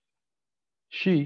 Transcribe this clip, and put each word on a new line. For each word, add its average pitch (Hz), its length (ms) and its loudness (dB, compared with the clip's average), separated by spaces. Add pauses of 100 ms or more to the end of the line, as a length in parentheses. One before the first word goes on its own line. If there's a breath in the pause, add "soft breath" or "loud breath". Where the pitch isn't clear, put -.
(920)
she - 220 0 (120)